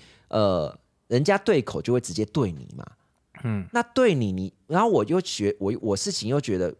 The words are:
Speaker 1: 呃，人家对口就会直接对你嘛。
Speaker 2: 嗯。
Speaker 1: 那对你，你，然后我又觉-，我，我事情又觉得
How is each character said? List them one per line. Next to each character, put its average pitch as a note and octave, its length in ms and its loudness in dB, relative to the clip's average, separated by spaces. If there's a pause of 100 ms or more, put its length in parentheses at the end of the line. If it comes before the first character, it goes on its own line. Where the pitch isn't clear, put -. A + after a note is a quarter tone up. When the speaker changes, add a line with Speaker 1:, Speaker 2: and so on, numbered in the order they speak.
(280)
Speaker 1:
呃， F#2 480 0 (320)
人 B2 140 2
家 G3 160 4
对 G3 220 2
口 E2 220 -6
就 A#2 100 0
会 B2 80 2
直 - 120 -12
接 G#2+ 140 -2
对 A#2 240 0
你 C#2+ 160 -12 (100)
嘛。 - 100 -14 (580)
Speaker 2:
嗯。 G#2 280 -4
Speaker 1:
那 A#3+ 100 0
对 A#3 320 4
你， A2+ 180 0
你， F#2+ 200 -4 (140)
然 F3 160 0
后 A#3 60 2
我 C#3+ 160 4
又 D#3+ 160 0
觉-， G2+ 400 -2
我， G2 200 0
我 G2+ 160 0
事 - 140 -4
情 G#2+ 180 -6
又 C#3 120 0
觉 G#2 160 -2
得 F2+ 240 -2